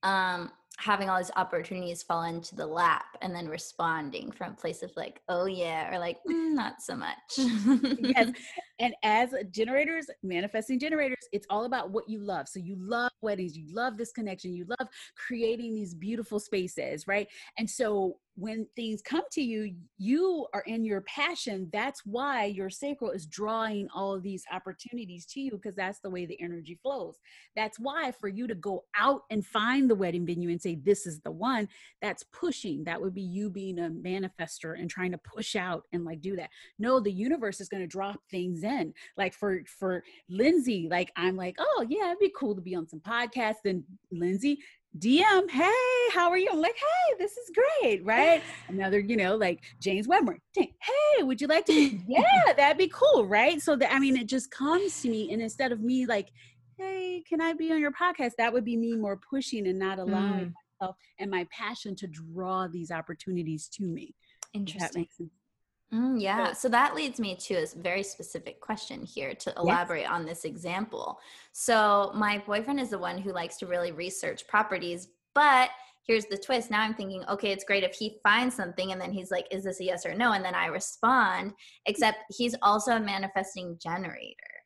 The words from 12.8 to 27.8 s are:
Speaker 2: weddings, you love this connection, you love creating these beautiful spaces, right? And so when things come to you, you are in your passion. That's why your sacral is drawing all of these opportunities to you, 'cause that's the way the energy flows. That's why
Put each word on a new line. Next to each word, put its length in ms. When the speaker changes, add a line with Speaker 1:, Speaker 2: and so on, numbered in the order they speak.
Speaker 2:
weddings, 360
you 160
love 240
this 140
connection, 420
you 120
love 80
creating 580
these 220
beautiful 440
spaces, 680
right? 200
And 100
so 520
when 400
things 260
come 300
to 100
you, 340
you 560
are 140
in 180
your 160
passion. 720
That's 320
why 400
your 240
sacral 400
is 160
drawing 680
all 180
of 80
these 300
opportunities 760
to 120
you, 180
'cause 180
that's 260
the 100
way 160
the 120
energy 360
flows. 440
That's 240
why 320